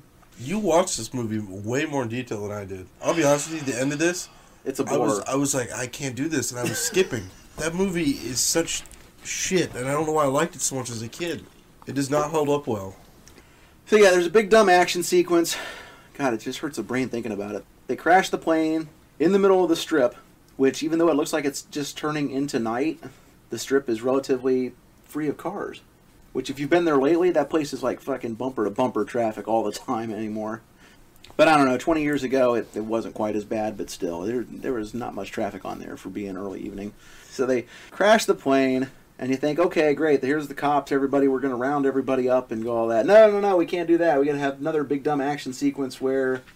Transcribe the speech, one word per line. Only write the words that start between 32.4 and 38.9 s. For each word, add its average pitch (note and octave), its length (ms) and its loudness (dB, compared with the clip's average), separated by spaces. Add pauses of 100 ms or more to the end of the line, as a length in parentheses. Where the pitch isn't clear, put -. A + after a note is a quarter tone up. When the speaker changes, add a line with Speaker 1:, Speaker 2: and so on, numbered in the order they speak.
Speaker 2:
it, G#2 200 -2
it G#2+ 100 -4
wasn't A2 300 -4
quite G#2+ 220 -2
as G#2 80 -4
bad, A2 320 -4
but - 140 -8
still, E2+ 320 -6
there, A2+ 260 -4
there - 260 -8
was G#2+ 180 -6
not A#2 220 -8
much G2 160 -10
traffic G2+ 340 -6
on F#2+ 140 -10
there E2 180 -12
for F#2 140 -14
being G2 260 -8
early F#2+ 240 -10
evening. G2+ 320 -10 (380)
So C3 160 -2
they B2+ 200 0 (240)
crash G#3+ 340 4
the F#3+ 100 2
plane, C3 540 2 (300)